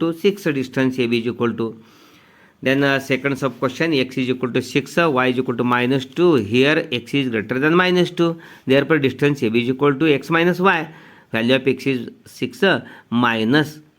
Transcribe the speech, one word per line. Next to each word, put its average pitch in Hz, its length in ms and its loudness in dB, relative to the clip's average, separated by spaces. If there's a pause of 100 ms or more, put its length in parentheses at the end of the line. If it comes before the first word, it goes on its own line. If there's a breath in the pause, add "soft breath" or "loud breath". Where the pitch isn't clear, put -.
to 165 80 -2
six, 196 300 0 (180)
distance 131 380 -2
A 123 80 0
B 117 180 0
is 120 80 -2
equal 117 300 -4
to. 113 40 -4 (920 soft breath)
Then, 135 220 0
uh, 139 160 2 (120)
second 135 280 -2
sub 131 180 -4
question, 156 360 -2 (140)
x - 120 -18
is 127 100 -2
equal 127 240 -4
to 127 80 0
six, - 380 -4
uh, 170 100 4
y 127 200 2
is 127 100 0
equal 131 180 -4
to 123 60 0 (120)
minus 127 300 0
two. 170 300 2 (200)
Here 147 320 2 (160)
x - 120 -6
is 135 140 0
greater 110 280 -2 (100)
than 160 80 2 (100)
minus 180 260 2
two. 170 240 -2 (320 loud breath)
Therefore, 139 320 4
distance 143 420 0
A 113 80 2
B 117 140 2
is 127 140 -2
equal 143 260 0
to 160 180 4
x - 80 -10
minus 175 440 2
y. 165 80 -2 (500 loud breath)
Value 117 240 2
of 131 120 -2
x 127 200 -2
is 123 220 -4 (160)
six, - 360 -10
uh, 175 240 2 (240 loud breath)
minus 120 720 0 (200)